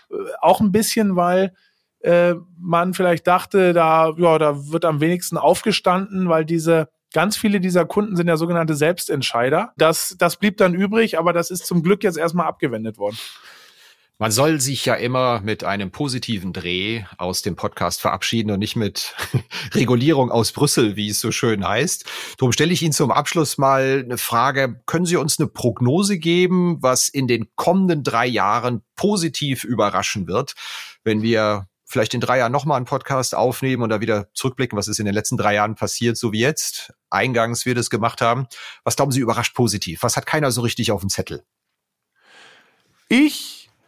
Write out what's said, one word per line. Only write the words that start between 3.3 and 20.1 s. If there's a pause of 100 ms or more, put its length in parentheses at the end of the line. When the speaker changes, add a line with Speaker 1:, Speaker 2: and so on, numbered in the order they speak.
Speaker 1:
da,
ja,
da
wird
am
wenigsten
aufgestanden,
weil
diese, (240)
ganz
viele
dieser
Kunden
sind
ja
sogenannte
Selbstentscheider.
Das,
das
blieb
dann
übrig,
aber
das
ist
zum
Glück
jetzt
erstmal
abgewendet
worden. (1040)
Speaker 2:
Man
soll
sich
ja
immer
mit
einem
positiven
Dreh (120)
aus
dem
Podcast
verabschieden
und
nicht
mit (280)
<laughs>
Regulierung